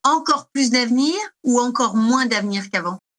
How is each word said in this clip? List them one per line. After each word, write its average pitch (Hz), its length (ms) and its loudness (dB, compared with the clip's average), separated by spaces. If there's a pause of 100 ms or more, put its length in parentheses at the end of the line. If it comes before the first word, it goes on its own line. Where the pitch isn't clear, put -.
encore 285 480 0
plus 269 180 0
d'avenir 254 440 2 (280)
ou 240 160 2
encore 240 380 0
moins 247 300 2
d'avenir 202 440 -4
qu'avant ? 185 280 -6 (200)